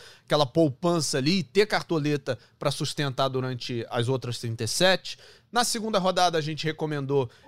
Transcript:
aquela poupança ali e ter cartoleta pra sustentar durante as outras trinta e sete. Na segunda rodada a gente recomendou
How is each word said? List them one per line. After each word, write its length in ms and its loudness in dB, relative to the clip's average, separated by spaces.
aquela 200 4
poupança 720 2
ali 220 2
e 40 0
ter 240 2
cartoleta 680 0
pra 140 -2
sustentar 560 -2
durante 600 -4
as 180 -2
outras 320 -2
trinta 240 -6
e 40 -4
sete. 520 0
Na 120 2
segunda 360 -2
rodada 380 2
a 40 0
gente 240 -6
recomendou 640 -2